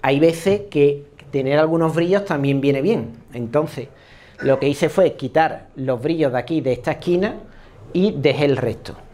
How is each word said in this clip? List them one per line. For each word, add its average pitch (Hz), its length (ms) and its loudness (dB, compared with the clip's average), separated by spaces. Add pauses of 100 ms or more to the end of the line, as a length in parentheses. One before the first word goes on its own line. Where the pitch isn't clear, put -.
Hay 139 180 2
veces 180 520 2
que 143 340 2 (260)
tener 139 280 0
algunos 160 340 2
brillos 180 320 2
también 139 340 0
viene 139 220 2
bien. 156 320 -2 (200)
Entonces, 120 540 -4 (520)
lo 135 200 2
que 139 80 0
hice 147 220 0
fue 170 240 2
quitar 143 640 -2
los 131 260 -4
brillos 151 320 0
de 127 60 0
aquí, 147 220 -2
de 127 120 0
esta 127 180 -4
esquina, 175 440 -2 (580)
y 190 180 2
dejé 143 340 0
el 135 120 2
resto - 380 -6 (180)